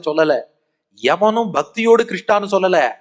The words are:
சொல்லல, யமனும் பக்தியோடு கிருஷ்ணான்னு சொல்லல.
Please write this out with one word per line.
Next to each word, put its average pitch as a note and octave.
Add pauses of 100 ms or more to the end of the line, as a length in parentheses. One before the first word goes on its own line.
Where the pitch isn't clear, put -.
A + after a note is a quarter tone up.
சொல்லல, D3+ (640)
யமனும் G#3
பக்தியோடு A3+
கிருஷ்ணான்னு G3+
சொல்லல. F3+ (120)